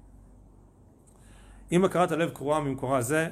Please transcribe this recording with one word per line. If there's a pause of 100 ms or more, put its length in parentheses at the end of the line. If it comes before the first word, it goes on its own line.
(1700)
אם
הכרת
הלב
קרועה
ממקורה
זה,